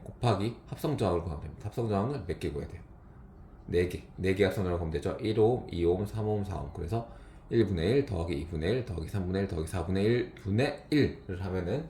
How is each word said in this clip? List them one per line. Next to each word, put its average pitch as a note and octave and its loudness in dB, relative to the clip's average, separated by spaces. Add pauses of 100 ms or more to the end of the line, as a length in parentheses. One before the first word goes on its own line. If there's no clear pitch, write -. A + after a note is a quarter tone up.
곱하기 A2+ 0 (100)
합성 D3 -2
저항을 F2 2
구하면 D2+ -6
됩니다. D#2 -12
합성 A#2 -2
저항을 G#2+ 0
몇 E2+ -4
개 D#2+ -2
구해야 D2 -6
돼요? - -12 (840)
네 F2 4
개. - -6 (120)
네 F#2 2
개 G2 6
합성 F#2+ 2
저항을 F2 0
구하면 E2+ -2
되죠. D#2 -2
일 G#2+ 0
오음, A2+ 6
이 E2+ 0
오음, F#2 4
삼 G#2+ -4
오음, G#2+ 0
사 G2 -4
오음. D2 -6
그래서 E2+ -4 (380)
일 A#2 6
분의 F2+ 2
일 C#3 4
더하기 E2+ -2
이 D#2+ -4
분의 E2 -2
일 B2 0
더하기 D#2+ -6
삼 F#2+ -2
분의 F#2 0
일 G2 0
더하기 D#2 -2
사 F2+ -2
분의 F#2+ 2
일 A#2+ 2
분의 G#2+ 0
일을 F#2+ 0
하면은, F#2+ -2